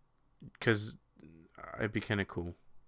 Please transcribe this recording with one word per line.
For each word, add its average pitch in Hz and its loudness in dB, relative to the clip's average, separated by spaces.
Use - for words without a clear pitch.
'cause 107 4
it'd 107 0
be 107 2
kinda 101 2
cool. 87 -4